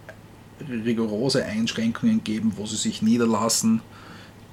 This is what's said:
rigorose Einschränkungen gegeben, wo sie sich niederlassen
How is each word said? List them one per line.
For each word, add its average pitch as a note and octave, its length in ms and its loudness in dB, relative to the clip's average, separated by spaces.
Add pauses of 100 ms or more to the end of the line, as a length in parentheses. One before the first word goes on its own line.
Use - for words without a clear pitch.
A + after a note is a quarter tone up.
(680)
rigorose A2+ 800 0
Einschränkungen A2+ 760 0
gegeben, G#2+ 340 0
wo G#2 100 -6
sie A2 100 -6
sich G#2 240 -2
niederlassen A2+ 800 2 (720)